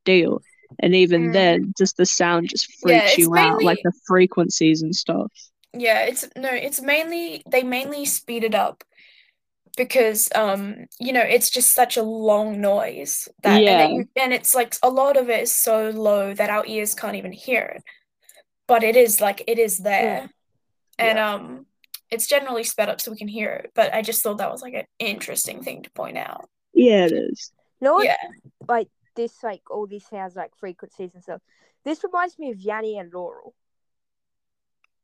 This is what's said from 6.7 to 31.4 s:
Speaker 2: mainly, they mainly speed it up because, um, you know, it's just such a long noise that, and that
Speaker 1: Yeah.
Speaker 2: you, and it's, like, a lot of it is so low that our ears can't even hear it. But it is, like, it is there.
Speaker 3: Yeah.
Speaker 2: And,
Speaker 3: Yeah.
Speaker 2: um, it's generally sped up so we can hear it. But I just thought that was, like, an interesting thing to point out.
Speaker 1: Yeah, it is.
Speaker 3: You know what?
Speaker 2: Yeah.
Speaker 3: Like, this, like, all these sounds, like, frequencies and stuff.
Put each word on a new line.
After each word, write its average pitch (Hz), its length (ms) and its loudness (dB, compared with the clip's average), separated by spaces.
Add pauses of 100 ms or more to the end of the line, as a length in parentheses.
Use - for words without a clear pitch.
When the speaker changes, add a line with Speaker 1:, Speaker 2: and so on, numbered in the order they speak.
Speaker 2:
mainly, 320 680 -4
they 254 140 0
mainly 269 420 -6
speed 233 400 -6
it 214 100 -2
up - 280 -4 (920)
because, 247 580 0
um, 202 520 -2 (120)
you 247 140 -6
know, 254 100 2
it's - 280 2
just 247 220 2
such 240 240 2
a 233 60 2
long 214 580 0
noise 202 680 -2 (140)
that, 202 180 6
and 214 60 6 (140)
that 156 100 4
Speaker 1:
Yeah. - 60 -2
Speaker 2:
you, 196 200 -6
and 254 180 0
it's, - 200 -2
like, 240 280 0
a 254 80 4
lot 269 260 2
of 247 140 2
it 220 100 0
is 240 140 -2
so 220 360 0
low 208 440 0
that 208 160 -2
our 208 160 -2
ears 214 280 -6
can't 208 220 -8
even 190 160 -12
hear 226 300 -4 (140)
it. - 80 -20 (840)
But 233 180 4
it 220 100 2
is, 233 260 6
like, 202 280 0
it 226 100 0
is 220 200 0
there. 202 520 -2 (680)
Speaker 3:
Yeah. 226 80 0
Speaker 2:
And, 220 120 2
Speaker 3:
Yeah. 214 160 -2
Speaker 2:
um, 247 320 -14 (420)
it's 226 200 -6
generally 269 340 -2
sped 220 260 -4
up 202 120 -8
so - 100 -8
we 220 60 -14
can 208 100 -12
hear 214 260 -8
it. - 220 -12
But - 180 2
I 220 100 -2
just 220 200 -4
thought 208 160 -4
that 196 120 -6
was, - 120 -12
like, 247 120 -14
an - 120 -12 (140)
interesting - 600 -6
thing - 200 -14
to - 80 -20
point - 280 -12
out. - 300 -14 (240)
Speaker 1:
Yeah, 214 340 6
it 160 60 2
is. - 400 -6 (280)
Speaker 3:
You 254 60 -2
know 294 80 4
what? 403 120 4
Speaker 2:
Yeah. - 100 2 (520)
Speaker 3:
Like, 233 200 -2 (280)
this, 233 260 -8
like, 214 280 -12
all 208 180 -10
these 202 180 -18
sounds, 190 300 -14
like, 170 200 -14
frequencies 185 580 -16
and 180 80 -20
stuff. - 200 -16 (420)